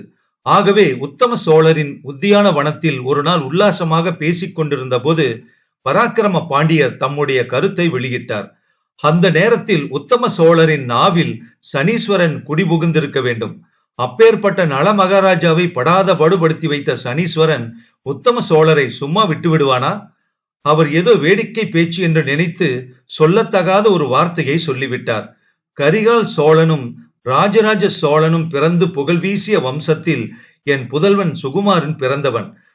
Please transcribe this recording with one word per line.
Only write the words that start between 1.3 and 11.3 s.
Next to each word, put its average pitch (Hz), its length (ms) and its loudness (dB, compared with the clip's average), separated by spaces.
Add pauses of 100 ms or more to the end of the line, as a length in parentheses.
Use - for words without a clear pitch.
சோழரின் 156 580 2 (100)
உத்தியான 202 480 2
வனத்தில் 151 500 -2
ஒரு 139 220 -2
நாள் 170 180 0
உல்லாசமாக 170 760 0
பேசிக் 170 400 -6
கொண்டிருந்த 131 440 -4
போது 151 260 0 (600)
பராக்கிரம 196 600 0
பாண்டியர் 147 480 2
தம்முடைய 139 500 -2
கருத்தை 175 420 -2
வெளியிட்டார். 123 600 -6 (520)
அந்த 170 300 2
நேரத்தில் 185 600 0
உத்தம 143 380 -2
சோழரின் 160 580 4
நாவில் 135 480 0 (320)